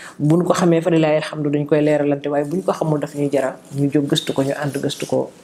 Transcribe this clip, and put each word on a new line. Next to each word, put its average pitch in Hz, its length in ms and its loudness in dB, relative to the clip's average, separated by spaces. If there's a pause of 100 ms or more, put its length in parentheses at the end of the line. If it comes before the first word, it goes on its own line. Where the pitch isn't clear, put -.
(200)
Buñ 156 260 4
ko - 80 2
xamee 170 280 4
fa 165 80 -2
lillaahi 160 280 4
alhamdu 151 320 -4
dañ 147 160 0
koy 151 160 2
leeralante, 147 480 0
waaye 147 160 0
buñ 165 160 -4
ko 185 100 -2
xamul 160 280 -2
daf 147 160 -6
ñuy 143 140 -2
jaral 135 260 0 (200)
ñu 139 160 0
jóg 143 160 2
gëstu 143 260 -2
ko, 139 100 0
ñu 139 120 -2
ànd 143 220 -4
gëstu 143 280 -6
ko, 131 260 -2 (120)